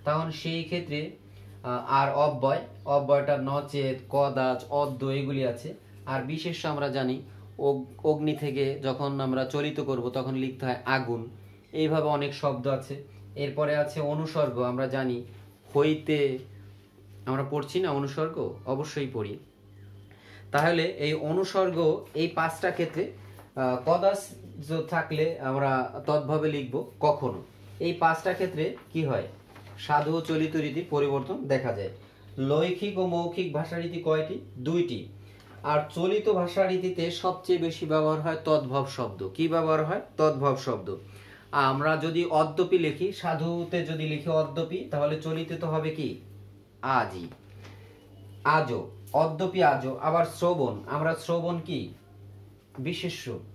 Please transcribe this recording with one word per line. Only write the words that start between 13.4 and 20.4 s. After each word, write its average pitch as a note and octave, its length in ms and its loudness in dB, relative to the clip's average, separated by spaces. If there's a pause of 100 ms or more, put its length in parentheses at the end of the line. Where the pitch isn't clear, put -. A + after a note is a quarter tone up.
আছে D3 240 0
অনুসর্গ, D3 640 0
আমরা B2 240 0
জানি B2+ 380 -2 (520)
হইতে, D3 640 4 (880)
আমরা C3+ 240 0
পড়ছি D3 300 -2
না F3+ 100 2
অনুসর্গ? C#3 640 -2 (120)
অবশ্যই C#3 460 -4
পড়ি। G#2 260 -4 (1120)